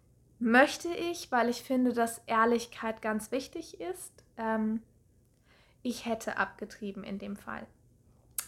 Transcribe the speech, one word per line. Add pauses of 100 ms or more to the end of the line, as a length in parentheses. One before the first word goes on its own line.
(400)
Möchte
ich,
weil
ich
finde,
dass
Ehrlichkeit
ganz
wichtig
ist. (120)
Ähm, (1000)
ich
hätte
abgetrieben
in
dem
Fall. (840)